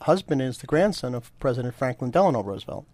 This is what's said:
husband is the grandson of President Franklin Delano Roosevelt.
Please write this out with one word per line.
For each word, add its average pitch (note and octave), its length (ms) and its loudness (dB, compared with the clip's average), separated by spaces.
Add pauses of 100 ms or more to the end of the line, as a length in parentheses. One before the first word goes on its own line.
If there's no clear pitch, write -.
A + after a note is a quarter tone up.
husband D#3+ 380 2
is C3 180 -4
the - 80 -14
grandson D#3 480 0
of - 260 -10
President B2 340 -2
Franklin B2+ 360 -4
Delano D#3+ 320 4
Roosevelt. - 520 -10